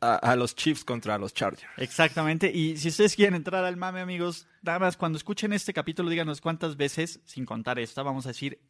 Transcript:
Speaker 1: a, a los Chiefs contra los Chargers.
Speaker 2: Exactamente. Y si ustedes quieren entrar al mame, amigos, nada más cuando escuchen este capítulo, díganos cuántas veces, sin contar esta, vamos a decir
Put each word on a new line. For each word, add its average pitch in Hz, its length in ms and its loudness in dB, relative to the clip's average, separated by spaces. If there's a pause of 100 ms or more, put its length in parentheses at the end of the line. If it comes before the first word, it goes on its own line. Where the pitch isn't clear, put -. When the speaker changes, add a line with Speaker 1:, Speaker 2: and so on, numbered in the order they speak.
Speaker 1:
a, 120 140 6
a 123 200 6
los 123 200 0
Chiefs - 280 0
contra 107 360 -2
los 98 160 -4
Chargers. - 420 -2
Speaker 2:
Exactamente. 160 720 2
Y 160 260 0
si 151 120 -2
ustedes 208 260 4
quieren 202 200 6
entrar 180 300 -2
al 180 120 -4
mame, 185 240 -6
amigos, 175 460 -4 (160)
nada 170 160 0
más 185 180 2
cuando 160 200 0
escuchen 208 360 -2
este 202 200 -2
capítulo, 165 360 -2
díganos 165 320 -2
cuántas 165 340 -2
veces, 147 500 -2
sin 131 200 -8
contar 113 340 -4
esta, 120 240 -6
vamos 135 220 -4
a 131 40 -6
decir 139 300 -8 (100)